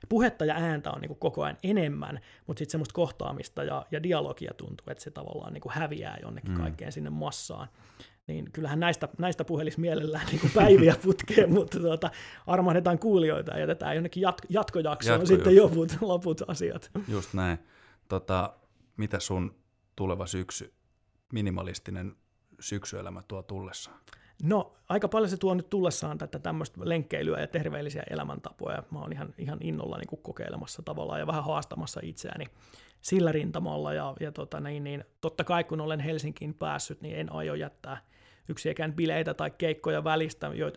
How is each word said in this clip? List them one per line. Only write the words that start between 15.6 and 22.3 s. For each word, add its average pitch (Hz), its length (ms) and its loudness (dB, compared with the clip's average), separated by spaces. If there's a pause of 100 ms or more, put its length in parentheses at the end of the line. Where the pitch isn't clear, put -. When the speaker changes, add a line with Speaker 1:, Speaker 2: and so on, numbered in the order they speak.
Speaker 1:
loput, 165 380 2
loput 180 460 0
asiat. - 440 -4 (160)
Speaker 2:
Just 101 260 -4
näin. 92 240 0 (500)
Tota, 95 460 -2 (440)
mitä 104 220 -2
sun 90 360 -2 (400)
tuleva 95 300 -2
syksy, - 480 -6 (600)
minimalistinen 95 800 -4 (440)